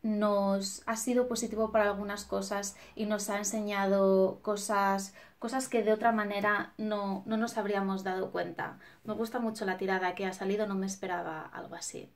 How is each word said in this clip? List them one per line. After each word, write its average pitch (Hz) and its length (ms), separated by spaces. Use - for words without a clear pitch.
nos 202 840
ha 226 120
sido 247 320
positivo 220 420
para 214 140
algunas 202 400
cosas 196 500
y 214 100
nos 208 240
ha 202 80
enseñado 196 1040
cosas, 196 720
cosas 262 300
que 226 140
de 214 100
otra 233 180
manera 202 680
no, 202 480
no 220 120
nos 226 200
habríamos 196 460
dado 190 280
cuenta. 175 480
Me 214 80
gusta 220 260
mucho 220 260
la 185 120
tirada 185 380
que 196 100
ha 185 80
salido, 202 340
no 196 80
me 190 120
esperaba 175 580
algo - 300
así. - 400